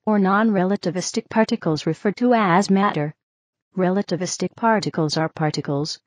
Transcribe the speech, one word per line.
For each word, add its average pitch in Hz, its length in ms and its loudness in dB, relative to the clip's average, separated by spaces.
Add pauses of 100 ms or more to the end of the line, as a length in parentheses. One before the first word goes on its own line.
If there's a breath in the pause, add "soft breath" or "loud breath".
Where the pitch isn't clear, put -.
or 214 140 2
non-relativistic 196 1080 0
particles 214 560 0
referred 170 300 -2
to 247 180 2
as 196 360 2
matter. 190 440 0 (640)
Relativistic 185 800 -2
particles 170 580 0
are 160 140 -2
particles 151 760 -4